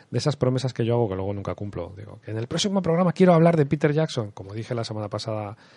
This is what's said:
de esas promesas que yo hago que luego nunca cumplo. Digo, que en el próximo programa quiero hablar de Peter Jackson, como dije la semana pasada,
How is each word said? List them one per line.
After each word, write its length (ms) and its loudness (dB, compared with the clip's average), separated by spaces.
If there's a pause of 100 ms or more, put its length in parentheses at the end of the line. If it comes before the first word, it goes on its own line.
de 80 -4
esas 180 0
promesas 380 0
que 100 -2
yo 120 0
hago 120 2
que 60 -6
luego 220 -4
nunca 180 -6
cumplo. 420 -8
Digo, 300 -18
que 60 -12
en 60 -6
el 100 -6
próximo 340 -2
programa 320 2
quiero 220 8
hablar 220 6
de 100 4
Peter 260 2
Jackson, 380 -2
como 240 -14
dije 180 -6
la 100 -2
semana 240 -6
pasada, 480 -6 (220)